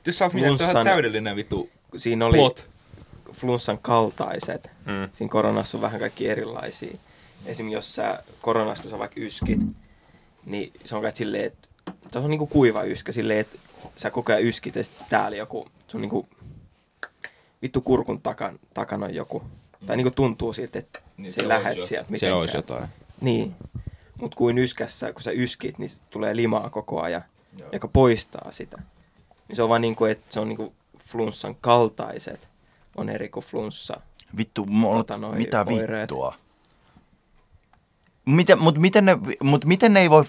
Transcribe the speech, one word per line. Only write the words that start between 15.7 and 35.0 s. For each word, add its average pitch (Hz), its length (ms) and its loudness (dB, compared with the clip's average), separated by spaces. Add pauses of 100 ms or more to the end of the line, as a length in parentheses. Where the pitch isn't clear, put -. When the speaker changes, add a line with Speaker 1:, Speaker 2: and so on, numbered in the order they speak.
Speaker 2:
se 113 100 -12
on 110 40 -6
niinku 107 260 -4 (1300)
vittu 127 200 -2
kurkun 117 400 0
takan-, 110 380 -8 (140)
takana 101 320 -6
on 95 100 -8
joku. - 280 -10 (420)
Tai 110 120 -2
niinku 123 140 2
tuntuu 117 420 -2
siltä, - 260 -8
että - 200 -18 (180)
Speaker 1:
Niin, 95 140 -14
Speaker 2:
se - 100 -6
ei - 20 0
Speaker 1:
se 107 40 -2
Speaker 2:
lähde 107 220 2
Speaker 1:
olisi - 100 -6
jo-, 90 60 -6
Speaker 2:
sieltä - 220 -6
Speaker 1:
siellä 95 40 -8
Speaker 2:
mitenkään. 95 280 0
Speaker 1:
olisi 78 180 -2
jotain. 62 300 -8 (340)
Speaker 2:
Niin. 120 340 -2 (680)
Mut - 140 -10
kuin 120 220 2
yskässä, - 560 -4
kun - 80 -16
sä 110 100 -6
yskit, - 460 -6
niin 104 120 -10 (200)
tulee 107 260 -4
limaa 110 340 0
koko - 320 -6
ajan, 85 220 -6 (340)
Speaker 1:
Joo. - 140 -20
Speaker 2:
joka 101 160 -8
poistaa - 640 2
sitä. - 300 -16 (640)
Niin - 80 -14
se 117 80 2
on 110 60 2
vaan 117 120 4
niinku, 113 240 0
että 110 240 -2
se - 100 -8
on 110 80 -4
niinku 110 260 -10 (240)
flunssan 107 580 -8
kaltaiset 117 920 0 (480)
on 104 140 -6
eri 107 200 -8
kuin - 160 -12
flunssa. - 560 -8 (360)
Speaker 4:
Vittu, 110 320 -4
mo-, 107 280 4
Speaker 2:
Tota, 110 200 -2